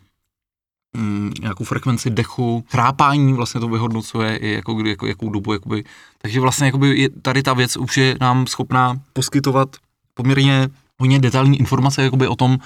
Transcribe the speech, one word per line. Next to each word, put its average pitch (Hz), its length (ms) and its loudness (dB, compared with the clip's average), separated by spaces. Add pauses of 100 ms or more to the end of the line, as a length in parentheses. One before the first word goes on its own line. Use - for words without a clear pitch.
(920)
mm, 104 380 -4 (100)
nějakou 110 220 -6
frekvenci 120 460 -4
dechu, 117 640 -2
chrápání 139 600 2
vlastně 120 260 -4
to 117 80 -4
vyhodnocuje 113 680 -2
i 107 160 -4
jako 107 200 -6
kdy, 110 160 -2
jako, 104 180 -4
jakou 107 220 -6
dobu, 101 240 -4
jakoby. 104 300 -6 (340)
Takže 113 220 -4
vlastně 127 260 2
jakoby 135 360 2
je, 131 80 2 (120)
tady 135 220 -2
ta 135 100 0
věc 123 240 0
už 123 200 -4
je 131 240 2
nám 127 260 2
schopná 127 480 -2 (180)
poskytovat 135 560 0 (440)
poměrně 135 560 2 (300)
hodně 131 200 4
detailní 135 400 4
informace 135 440 2
jakoby 131 240 2
o 117 80 -2
tom 127 300 2